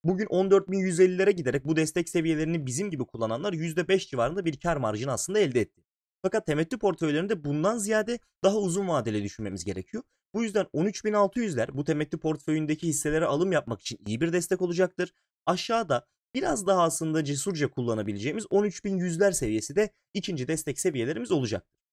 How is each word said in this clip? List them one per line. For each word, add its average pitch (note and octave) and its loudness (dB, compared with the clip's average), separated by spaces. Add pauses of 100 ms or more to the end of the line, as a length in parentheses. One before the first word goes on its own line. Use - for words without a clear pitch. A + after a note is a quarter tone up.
Bugün F#3+ 0
on F#3+ 2
dört F#3+ 4
bin G3 0
yüz F#3 0
ellilere F#3 6
giderek C#3 -2
bu D#3 2
destek D#3 0
seviyelerini D#3+ 0
bizim D3 -4
gibi C3 -4
kullananlar A2+ -4
yüzde D#3+ -2
beş F#3+ 2
civarında C#3+ 0
bir D3+ -2
kar E3+ -2
marjını A#2 -2
aslında F#3 -2
elde B2+ 2
etti. - -6 (400)
Fakat G#3+ 0
temettü D#3+ 0
portföylerinde E3+ 0
bundan D#3 0
ziyade G#3+ 0 (240)
daha G3+ 6
uzun F#3+ 0
vadeli A2 0
düşünmemiz G2 -8
gerekiyor. F#2+ -8 (300)
Bu A#3 0
yüzden G#3 0
on D#3+ 0
üç G#3+ -4
bin G#3 0
altı G#3 2
yüzler C#3 -2
bu D3 -2
temettü D3+ -2
portföyündeki D#3 -2
hisselere D3+ 0
alım E3+ 2
yapmak A#2 -2
için - -10
iyi A2+ -2
bir E3+ 0
destek F3+ 0
olacaktır. F3+ 0 (320)
Aşağıda F3+ 0 (280)
biraz G#3 -2
daha F#3 6
aslında D#3+ 2
cesurca D3 -2
kullanabileceğimiz A#2 -2
on G3+ 4
üç G#3 -4
bin G3 0
yüzler F3+ 4
seviyesi A2 -2
de G#3 2 (240)
ikinci E3 -2
destek D#3 -4
seviyelerimiz E3+ 0
olacaktır. A2+ -2 (120)